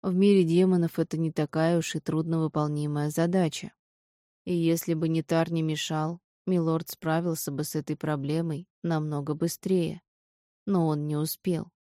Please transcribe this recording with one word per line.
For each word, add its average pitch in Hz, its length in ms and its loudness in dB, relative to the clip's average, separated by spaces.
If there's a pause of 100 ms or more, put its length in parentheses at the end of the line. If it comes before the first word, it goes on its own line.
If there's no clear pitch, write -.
В 185 100 -2
мире 196 300 6
демонов 170 560 4
это 160 180 -2
не 160 140 0
такая 160 460 0
уж - 180 -2
и 156 40 -2
трудновыполнимая 151 1080 -2
задача. 170 640 0 (720)
И 180 80 -4
если 165 400 2
бы 160 140 0
Нитар 165 440 0
не 165 120 -2
мешал, 156 560 -4 (260)
милорд 165 440 0
справился 165 640 -2
бы 139 120 -4
с - 120 -8
этой 151 220 -4
проблемой 151 680 -2 (160)
намного 151 500 -2
быстрее. 170 680 -2 (640)
Но 180 220 2
он 151 200 0
не 151 80 -2
успел. 160 560 -4 (120)